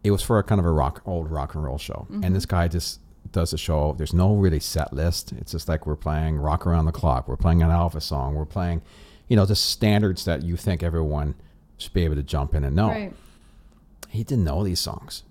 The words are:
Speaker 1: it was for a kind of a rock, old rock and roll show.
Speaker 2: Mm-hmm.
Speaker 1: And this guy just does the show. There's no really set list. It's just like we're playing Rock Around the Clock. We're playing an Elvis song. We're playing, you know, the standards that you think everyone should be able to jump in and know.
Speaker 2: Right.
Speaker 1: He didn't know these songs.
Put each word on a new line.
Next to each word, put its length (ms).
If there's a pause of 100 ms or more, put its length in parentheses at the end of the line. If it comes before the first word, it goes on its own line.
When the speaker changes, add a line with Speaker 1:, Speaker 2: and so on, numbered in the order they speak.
Speaker 1:
it 100
was 100
for 180
a 40
kind 160
of 60
a 60
rock, 340
old 240
rock 260
and 80
roll 140
show. 320
Speaker 2:
Mm-hmm. 140
Speaker 1:
And 120
this 100
guy 240
just 320 (320)
does 180
the 60
show. 400
There's 160
no 200
really 280
set 320
list. 400
It's 180
just 160
like 180
we're 120
playing 400
Rock 280
Around 200
the 80
Clock. 340
We're 80
playing 260
an 80
Elvis 340
song. 320
We're 100
playing, 360 (460)
you 80
know, 100
the 120
standards 680
that 160
you 140
think 280
everyone 520 (420)
should 140
be 140
able 100
to 80
jump 320
in 80
and 140
know. 100
Speaker 2:
Right. 260 (960)
Speaker 1:
He 140
didn't 220
know 180
these 160
songs. 520